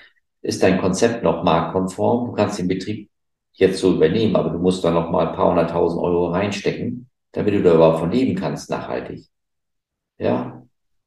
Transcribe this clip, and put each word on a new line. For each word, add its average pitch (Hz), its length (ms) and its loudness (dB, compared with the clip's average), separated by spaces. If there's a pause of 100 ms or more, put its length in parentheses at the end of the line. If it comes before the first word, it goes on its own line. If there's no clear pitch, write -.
(420)
Ist - 200 -4
dein 92 180 4
Konzept 107 440 0
noch 82 180 0
marktkonform? 92 840 0
Du 107 60 -8
kannst 104 260 -2
den 90 100 -4
Betrieb 95 420 -6 (440)
jetzt 95 260 2
so 90 140 4
übernehmen, 101 420 2
aber 80 140 0
du 80 80 -6
musst 90 260 0
da 85 60 2
noch 82 200 -2
mal 82 180 0
ein - 60 -8
paar 90 160 2
hunderttausend 85 520 0
Euro 87 280 0
reinstecken, 85 800 -4 (240)
damit 101 220 0
du 98 80 2
da - 120 6
überhaupt 82 260 6
von 82 120 -2
leben 113 240 0
kannst, - 340 -6
nachhaltig. - 560 -8 (920)
Ja, 123 440 -4 (440)